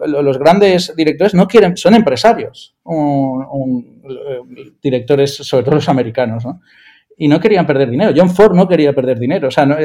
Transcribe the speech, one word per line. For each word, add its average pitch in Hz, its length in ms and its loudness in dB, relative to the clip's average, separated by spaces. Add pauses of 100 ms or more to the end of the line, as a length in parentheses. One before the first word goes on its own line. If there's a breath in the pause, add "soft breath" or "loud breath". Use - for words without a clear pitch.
lo-, 147 160 -2
los 139 160 0
grandes 180 600 2
directores 156 360 0
no 180 140 4
quieren, 185 300 4
son 190 180 2
empresarios, 214 880 0
un, 139 720 -4
un, 127 580 -8
eh, 127 600 -14 (100)
directores, 139 540 0
sobre 135 280 -2
todo 143 120 0
los 143 120 -4
americanos, 120 560 -2
¿no? 139 160 -12 (560 soft breath)
Y 156 120 -2
no 151 100 2
querían 190 300 0
perder 135 220 0
dinero. 165 260 0
John 180 140 4
Ford 196 220 4
no 180 140 4
quería 156 260 2
perder 127 280 -2
dinero, 143 260 -2
o 127 60 -2
sea, 151 120 2
no, 143 200 0